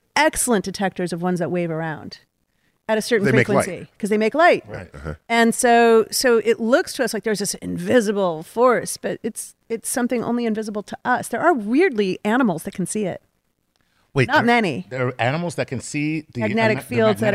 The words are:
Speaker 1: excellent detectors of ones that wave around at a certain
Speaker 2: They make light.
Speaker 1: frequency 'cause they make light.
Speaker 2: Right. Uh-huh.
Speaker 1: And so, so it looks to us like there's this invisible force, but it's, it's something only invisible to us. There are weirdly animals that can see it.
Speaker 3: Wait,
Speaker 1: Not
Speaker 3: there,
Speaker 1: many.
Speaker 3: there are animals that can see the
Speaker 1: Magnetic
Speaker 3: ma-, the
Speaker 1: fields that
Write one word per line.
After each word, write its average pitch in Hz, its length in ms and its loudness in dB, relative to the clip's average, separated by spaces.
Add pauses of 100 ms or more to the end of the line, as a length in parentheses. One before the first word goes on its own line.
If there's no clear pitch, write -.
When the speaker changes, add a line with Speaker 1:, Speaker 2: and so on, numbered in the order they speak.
(160)
Speaker 1:
excellent 262 480 2
detectors 185 480 -4
of 170 100 -6
ones 180 160 0
that 160 140 -4
wave 175 180 -2
around 156 480 -8 (720)
at 220 100 2
a 214 40 -2
certain 208 240 2
Speaker 2:
They 135 60 2
make - 160 4
light. 208 160 4
Speaker 1:
frequency - 340 -10
'cause 202 120 -4
they 214 80 2
make 220 160 0
light. 302 340 4
Speaker 2:
Right. 101 240 -14
Uh-huh. 76 220 -10 (140)
Speaker 1:
And 233 260 4
so, 233 560 6
so 240 340 2
it 220 160 0
looks 247 340 2
to 269 100 -2
us 220 100 -4
like 208 80 -6
there's 214 160 -2
this 202 160 -4
invisible 185 880 0
force, 226 540 0
but - 260 -6
it's, - 320 -10 (140)
it's 226 200 -8
something 247 340 -2
only 240 240 -4
invisible 214 360 -6
to - 220 -12
us. 233 240 -2
There 233 120 -6
are 330 140 4
weirdly 220 720 0
animals 208 400 0
that 196 100 -10
can 180 120 -4
see 214 200 -4
it. - 160 -8 (880)
Speaker 3:
Wait, 170 160 2
Speaker 1:
Not 254 80 0
Speaker 3:
there, 254 80 4
Speaker 1:
many. 226 460 2
Speaker 3:
there 127 180 -2
are 123 100 -6
animals 151 380 0
that 131 100 -2
can 120 140 -6
see 151 440 -4 (100)
the 120 80 -4
Speaker 1:
Magnetic 214 340 2
Speaker 3:
ma-, - 60 -6
the - 40 -14
Speaker 1:
fields 220 340 2
that 220 140 0